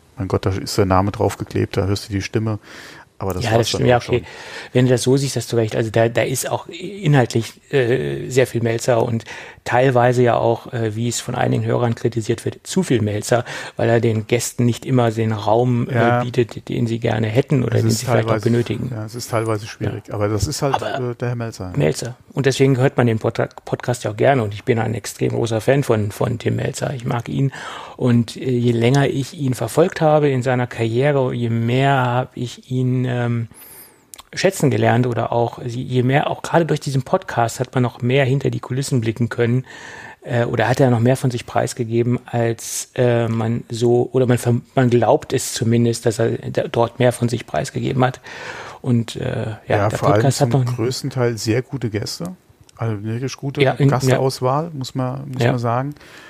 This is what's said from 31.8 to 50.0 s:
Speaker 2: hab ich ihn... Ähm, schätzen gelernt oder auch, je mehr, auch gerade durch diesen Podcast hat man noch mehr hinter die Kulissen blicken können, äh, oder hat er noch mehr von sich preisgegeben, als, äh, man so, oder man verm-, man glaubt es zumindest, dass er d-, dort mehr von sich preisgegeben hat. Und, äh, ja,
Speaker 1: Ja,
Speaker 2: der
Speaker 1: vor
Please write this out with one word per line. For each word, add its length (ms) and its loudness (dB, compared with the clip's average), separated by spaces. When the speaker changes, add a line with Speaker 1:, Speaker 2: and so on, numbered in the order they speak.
Speaker 2:
hab 300 -2
ich 340 -10
ihn... 360 0
Ähm, 420 -2
schätzen 360 2
gelernt 340 4
oder 260 -2
auch, 320 -2
je 380 -2
mehr, 300 2
auch 100 -8
gerade 240 2
durch 140 -2
diesen 240 -2
Podcast 560 -2
hat 160 -4
man 80 4
noch 180 -4
mehr 240 2
hinter 240 0
die 100 -2
Kulissen 420 -2
blicken 280 -2
können, 340 0
äh, 220 0
oder 220 2
hat 120 2
er 100 6
noch 120 4
mehr 140 4
von 140 0
sich 160 -4
preisgegeben, 800 0
als, 720 -4
äh, 320 2
man 420 -2
so, 440 2
oder 120 4
man 140 2
verm-, 220 0
man 160 4
glaubt 440 4
es 200 -2
zumindest, 540 2
dass 100 2
er 120 2
d-, 420 -4
dort 260 0
mehr 160 4
von 160 -2
sich 160 -4
preisgegeben 580 -2
hat. 180 0
Und, 360 0
äh, 340 -4
ja, 0 -
Speaker 1:
Ja, 220 2
Speaker 2:
der 100 -4
Speaker 1:
vor 80 0